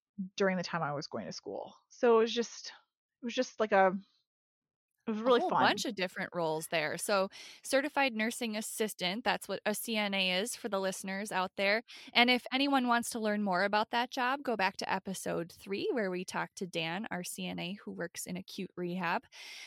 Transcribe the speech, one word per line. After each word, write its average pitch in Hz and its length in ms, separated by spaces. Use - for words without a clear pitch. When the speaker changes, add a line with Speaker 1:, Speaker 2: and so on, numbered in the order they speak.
Speaker 1:
during 185 200
the 175 60
time 165 200
I 147 100
was 143 140
going 107 200
to 190 60
school. - 420
So 233 280
it 220 40
was 226 120
just, - 340
it 262 40
was 233 100
just - 240
like 214 140
a, 190 200
it 226 40
was 214 160
Speaker 2:
A 262 40
Speaker 1:
really 247 100
Speaker 2:
whole 370 80
Speaker 1:
fun. - 20
Speaker 2:
bunch - 340
of 233 100
different 185 380
roles 160 340
there. 156 320
So 196 300
certified 277 500
nursing 220 420
assistant, 214 680
that's 185 240
what 196 180
a 208 80
C 226 240
N 202 160
A 185 260
is 233 160
for - 140
the 196 100
listeners 190 520
out 185 260
there. 208 240
And 240 160
if 247 240
anyone 269 340
wants 233 240
to 240 80
learn 208 220
more 190 220
about 208 260
that 240 220
job, 269 320
go 233 120
back 190 220
to - 140
episode 175 600
three, 214 420
where 202 180
we 180 140
talked - 320
to 190 100
Dan, 170 420
our 180 140
C 180 240
N 180 100
A 175 160
who 202 180
works 175 360
in 180 100
acute 190 380
rehab. 180 500